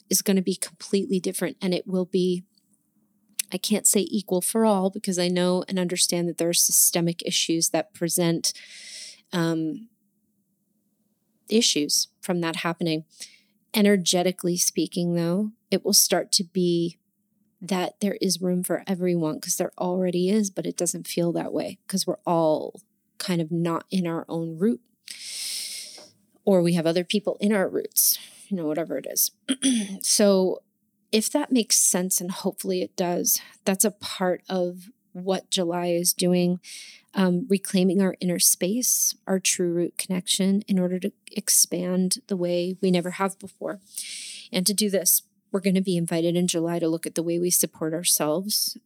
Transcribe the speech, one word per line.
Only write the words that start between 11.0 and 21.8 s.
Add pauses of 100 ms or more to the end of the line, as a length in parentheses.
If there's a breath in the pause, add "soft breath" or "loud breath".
issues (140)
from
that
happening. (680 loud breath)
Energetically
speaking,
though, (180)
it
will
start
to
be (640)
that
there
is
room
for
everyone,
'cause
there
already
is,
but
it
doesn't
feel
that
way